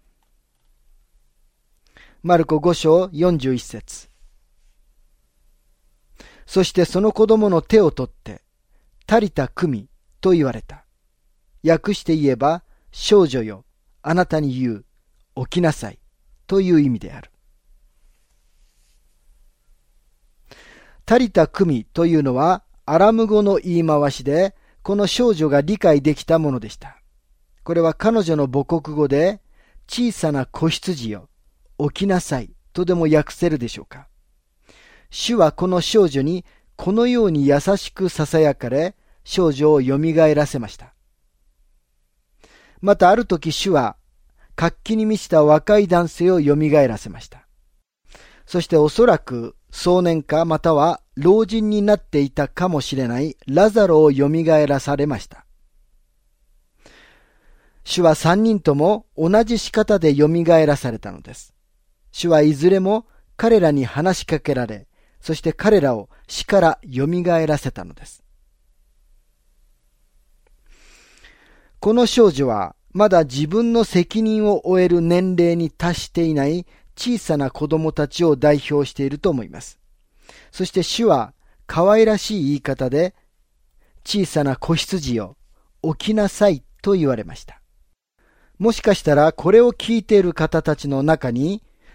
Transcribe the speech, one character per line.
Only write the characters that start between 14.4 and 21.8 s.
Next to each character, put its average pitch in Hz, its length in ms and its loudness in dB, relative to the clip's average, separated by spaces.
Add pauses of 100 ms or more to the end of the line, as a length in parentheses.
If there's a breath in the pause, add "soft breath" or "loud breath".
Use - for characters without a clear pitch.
言 120 160 -4
う、 98 100 -16 (520)
起 127 220 -6
き - 20 2
な 160 100 2
さ 104 200 -12
い - 80 -20 (480)
と 196 140 0
い 180 120 -2
う 156 80 6
意 139 80 0
味 113 100 -4
で 87 140 -16
あ - 80 -18
る。 - 100 -20 (3750 soft breath)
タ 226 140 2
リ 233 120 0
タ 160 160 2
ク - 180 -2
ミ 131 200 -2